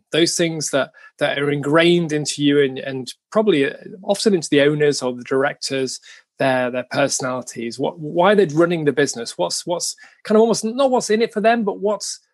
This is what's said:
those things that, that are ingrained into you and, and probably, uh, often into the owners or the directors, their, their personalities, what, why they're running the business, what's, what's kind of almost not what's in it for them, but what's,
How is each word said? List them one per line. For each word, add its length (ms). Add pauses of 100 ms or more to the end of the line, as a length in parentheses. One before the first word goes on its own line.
(120)
those 240
things 340
that, 220 (260)
that 220
are 100
ingrained 640
into 320
you 180
and, 160
and 360 (180)
probably, 400
uh, 40 (280)
often 320
into 140
the 120
owners 400
or 120
the 100
directors, 760 (380)
their, 320
their 220
personalities, 880
what, 180
why 380
they're 120
running 380
the 60
business, 460
what's, 280
what's 300 (280)
kind 120
of 60
almost 240
not 260
what's 180
in 120
it 120
for 80
them, 220
but 160
what's, 400 (140)